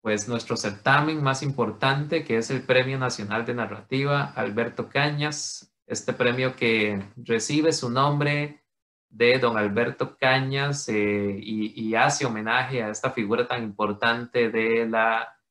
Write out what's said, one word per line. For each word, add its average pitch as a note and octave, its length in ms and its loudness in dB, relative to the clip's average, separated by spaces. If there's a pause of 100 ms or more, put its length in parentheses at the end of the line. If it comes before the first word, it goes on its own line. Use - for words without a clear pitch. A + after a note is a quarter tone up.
pues, G#2+ 260 0
nuestro A#2+ 300 -2
certamen C#3+ 680 0
más C3+ 200 0
importante, C#3+ 800 0
que A2+ 140 0
es A2+ 120 -2
el B2+ 120 -2
Premio B2+ 360 2
Nacional A#2 460 -4
de B2 80 -4
Narrativa C3 840 -2
Alberto A2+ 540 -4
Cañas. D3 800 -4 (160)
Este - 280 -4
premio B2+ 420 0
que G#2 600 0
recibe D3 580 2
su B2 160 -2
nombre D3 680 0 (560)
de A#2+ 280 4
don A#2 160 2
Alberto G#2+ 600 0
Cañas, C3+ 720 0
eh, G#2 480 0
y, A2 520 -4
y A2 80 2
hace C#3+ 280 2
homenaje A#2+ 560 -2
a G#2+ 100 -4
esta A#2+ 200 -4
figura A#2 340 0
tan B2 200 -4
importante A#2 880 0
de A2+ 380 2
la A2+ 480 0 (140)